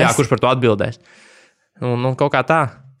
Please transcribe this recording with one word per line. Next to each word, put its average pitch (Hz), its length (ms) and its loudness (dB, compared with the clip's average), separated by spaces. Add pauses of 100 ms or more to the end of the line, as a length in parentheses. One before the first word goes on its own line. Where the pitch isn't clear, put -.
Jā, 117 100 2
kurš 127 140 0
par 127 80 0
to 123 100 0
atbildēs? 120 500 0 (840)
Nu, 123 160 -2
nu, 127 180 -2
kaut 143 180 -2
kā 131 120 0
tā. 160 240 0 (300)